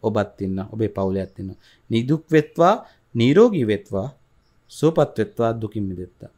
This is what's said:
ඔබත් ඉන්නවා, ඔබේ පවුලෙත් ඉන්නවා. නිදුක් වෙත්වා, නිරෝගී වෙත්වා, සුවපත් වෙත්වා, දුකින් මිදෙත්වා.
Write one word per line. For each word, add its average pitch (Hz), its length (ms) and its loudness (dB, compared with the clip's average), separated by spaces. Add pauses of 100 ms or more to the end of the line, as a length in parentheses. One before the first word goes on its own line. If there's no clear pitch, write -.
ඔබත් 104 400 -4
ඉන්නවා, 95 300 -6
ඔබේ 110 180 -4
පවුලෙත් 95 480 -4
ඉන්නවා. 95 220 -14 (320)
නිදුක් 127 380 -2
වෙත්වා, 160 460 4 (400)
නිරෝගී 147 520 4
වෙත්වා, 101 420 -4 (640)
සුවපත් 160 460 0
වෙත්වා, 113 360 -2
දුකින් 110 320 -6
මිදෙත්වා. 90 540 -12